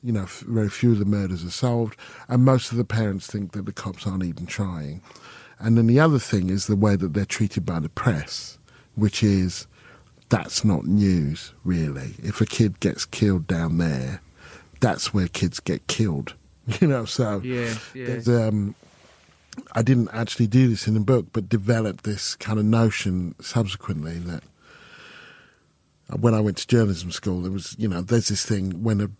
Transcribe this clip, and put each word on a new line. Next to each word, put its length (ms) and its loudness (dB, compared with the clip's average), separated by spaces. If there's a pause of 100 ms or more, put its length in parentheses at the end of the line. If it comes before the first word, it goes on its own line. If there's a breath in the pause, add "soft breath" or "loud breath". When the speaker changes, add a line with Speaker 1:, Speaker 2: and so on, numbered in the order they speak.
Speaker 1:
you 80 -2
know, 120 0
f-, 240 -12
very 220 2
few 220 4
of 80 4
the 60 0
murders 380 -2
are 80 -8
solved, 440 -2 (320 loud breath)
and 180 4
most 260 4
of 60 -2
the 80 2
parents 400 -2
think 280 -6
that 120 -6
the 80 -8
cops 320 -10
aren't 180 -2
even 220 -6
trying. 560 -6 (580 loud breath)
And 160 4
then 120 6
the 120 8
other 200 6
thing 300 0
is 180 -2
the 80 2
way 200 4
that 180 -2
they're 120 0
treated 400 -2
by 140 -2
the 100 -4
press, 680 -4 (380 soft breath)
which 280 0
is, 440 2 (600 soft breath)
that's 340 0
not 220 2
news, 680 2 (120)
really. 580 -2
If 180 -6
a 40 4
kid 340 0
gets 260 -2
killed 400 0
down 320 0
there, 440 -2 (580 loud breath)
that's 340 -2
where 140 2
kids 320 -2
get 280 -4
killed, 460 -2 (220)
<laughs> 240 -8
you 80 6
know, 180 0
so 380 -2
Speaker 2:
Yeah, 320 -4 (180)
yeah. 140 -12
Speaker 1:
there's, 220 -2
um, 440 2 (1000 soft breath)
I 100 0
didn't 300 2
actually 340 0
do 200 6
this 200 0
in 80 4
the 60 4
book, 320 2
but 160 -4
developed 560 0
this 300 -6
kind 220 -4
of 80 2
notion 720 2
subsequently 800 -4
that 220 -8 (1800 loud breath)
when 140 4
I 80 2
went 160 0
to 100 -8
journalism 440 2
school, 300 -4
there 100 -4
was, 260 -8
you 100 -2
know, 140 -2
there's 260 2
this 180 -2
thing, 380 -2
when 180 2
a 80 -2 (100)